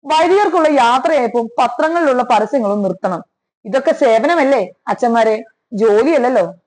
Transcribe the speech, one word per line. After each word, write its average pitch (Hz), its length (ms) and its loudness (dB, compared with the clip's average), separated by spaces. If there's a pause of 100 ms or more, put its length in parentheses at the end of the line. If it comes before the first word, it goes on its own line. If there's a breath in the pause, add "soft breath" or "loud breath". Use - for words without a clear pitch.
(120)
വൈദികർക്കുള്ള 339 580 2 (140)
യാത്രയയപ്പും 240 640 0 (140)
പത്രങ്ങളിലുള്ള 277 720 -2
പരസ്യങ്ങളും 214 520 0
നിർത്തണം. 185 380 -4 (440)
ഇതൊക്കെ 262 360 -2
സേവനമല്ലേ 269 600 2 (300)
അച്ഛന്മാരെ, 226 440 0 (460)
ജോലിയല്ലല്ലോ. 240 640 2 (220)